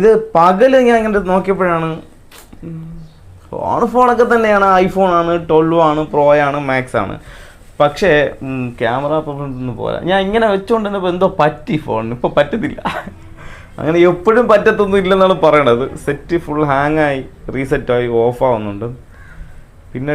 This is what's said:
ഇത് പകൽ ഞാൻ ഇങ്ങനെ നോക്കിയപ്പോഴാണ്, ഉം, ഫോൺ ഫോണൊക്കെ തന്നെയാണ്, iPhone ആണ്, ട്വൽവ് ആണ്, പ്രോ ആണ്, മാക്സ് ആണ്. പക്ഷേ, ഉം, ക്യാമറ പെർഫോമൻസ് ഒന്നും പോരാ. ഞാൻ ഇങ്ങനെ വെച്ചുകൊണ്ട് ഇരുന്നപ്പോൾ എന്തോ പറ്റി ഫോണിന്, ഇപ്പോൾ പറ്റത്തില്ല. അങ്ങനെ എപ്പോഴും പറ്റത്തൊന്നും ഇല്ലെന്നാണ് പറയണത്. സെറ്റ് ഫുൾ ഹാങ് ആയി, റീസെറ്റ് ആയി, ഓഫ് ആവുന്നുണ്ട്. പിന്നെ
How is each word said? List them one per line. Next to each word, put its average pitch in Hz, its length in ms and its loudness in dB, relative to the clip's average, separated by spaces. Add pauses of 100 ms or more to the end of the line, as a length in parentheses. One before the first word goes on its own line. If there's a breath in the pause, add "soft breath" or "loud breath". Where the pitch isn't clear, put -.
ഇത് 220 100 6 (260)
പകൽ 190 340 6 (180)
ഞാൻ 233 120 4
ഇങ്ങനെ 208 220 -2 (100)
നോക്കിയപ്പോഴാണ്, 180 560 0 (800)
ഉം, 160 180 -14 (640)
ഫോൺ - 320 -4 (140)
ഫോണൊക്കെ 240 400 4
തന്നെയാണ്, 208 340 2 (160)
iPhone 190 340 0
ആണ്, 170 140 0 (160)
ട്വൽവ് 160 400 4
ആണ്, 151 120 0 (120)
പ്രോ 147 120 2 (220)
ആണ്, 139 100 -2 (120)
മാക്സ് 127 340 -4
ആണ്. 95 140 -10 (640 loud breath)
പക്ഷേ, 151 320 2 (340)
ഉം, 131 160 -6 (160)
ക്യാമറ 131 320 -2 (160)
പെർഫോമൻസ് 139 340 -10
ഒന്നും 123 220 -8
പോരാ. 110 160 -4 (140)
ഞാൻ 196 140 2
ഇങ്ങനെ 220 280 0
വെച്ചുകൊണ്ട് 208 340 -2
ഇരുന്നപ്പോൾ 185 260 -4
എന്തോ 180 140 2 (140)
പറ്റി 151 420 -2
ഫോണിന്, 113 340 -4
ഇപ്പോൾ 170 200 -4
പറ്റത്തില്ല. - 420 -4 (960 loud breath)
അങ്ങനെ 165 200 0 (100)
എപ്പോഴും 220 420 2
പറ്റത്തൊന്നും 202 500 2
ഇല്ലെന്നാണ് 190 340 2 (100)
പറയണത്. 135 380 4 (200)
സെറ്റ് 143 400 -4
ഫുൾ 151 260 -4
ഹാങ് 147 360 0
ആയി, 139 140 -2 (360)
റീസെറ്റ് 131 400 -2
ആയി, 123 100 0 (160)
ഓഫ് 123 260 0
ആവുന്നുണ്ട്. 107 380 -4 (1080 loud breath)
പിന്നെ 139 220 -6